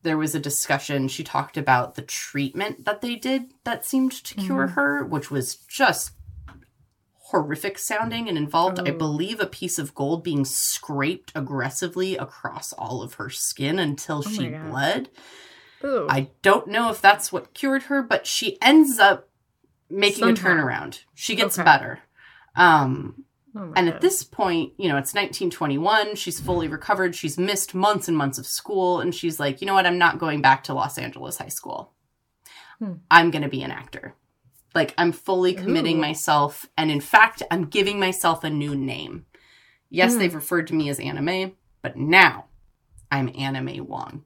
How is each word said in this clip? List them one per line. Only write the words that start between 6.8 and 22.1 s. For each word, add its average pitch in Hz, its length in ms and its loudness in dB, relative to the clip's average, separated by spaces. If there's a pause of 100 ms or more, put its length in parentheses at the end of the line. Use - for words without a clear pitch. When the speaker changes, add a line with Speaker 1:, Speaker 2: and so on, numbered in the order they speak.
Speaker 1:
horrific 156 480 -4
sounding 226 500 -6
and 170 100 -4
involved, 170 400 0
I 180 140 -2
Speaker 2:
Oh. 165 60 -6
Speaker 1:
believe, 165 420 -4
a 190 60 0
piece - 340 -8
of 143 160 -10
gold 156 260 -2
being 143 220 -2
scraped - 880 -4
aggressively 147 840 -6
across - 580 -12
all - 280 -8
of - 120 -12
her - 160 -10
skin 143 500 -4
until 147 440 -4
Speaker 2:
Oh 208 40 -8
my - 80 -8
Speaker 1:
she 127 140 -4
Speaker 2:
God. - 200 -12
Speaker 1:
bled. 135 400 -2 (760)
Speaker 2:
Ooh. 247 240 -2
Speaker 1:
I 135 220 0 (120)
don't 202 260 4
know 226 200 0
if 220 120 -4
that's 190 320 6
what - 200 -8
cured 269 320 -2
her, 277 180 0
but 226 260 -2
she - 340 -4
ends 277 380 8
up 196 280 6 (640)
making 202 340 2
a 226 120 6
Speaker 2:
Somehow. 180 260 2
Speaker 1:
turnaround. - 380 -6 (140)
She - 200 -6
gets 190 240 0
Speaker 2:
Okay. 170 60 0
Speaker 1:
better. 139 360 4 (540)